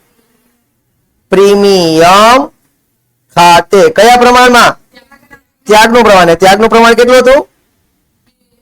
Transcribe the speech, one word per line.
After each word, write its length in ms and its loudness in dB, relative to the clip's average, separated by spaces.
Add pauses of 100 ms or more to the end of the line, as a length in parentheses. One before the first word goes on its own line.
(1300)
પ્રીમિયમ 1160 0 (920)
ખાતે. 540 0
કયા 260 0
પ્રમાણમાં? 600 0 (880)
ત્યાગનું 360 0
પ્રમાણ. 200 0
અને 140 0
ત્યાગનું 340 -2
પ્રમાણ 240 0
કેટલું 240 0
હતું? 300 0 (1120)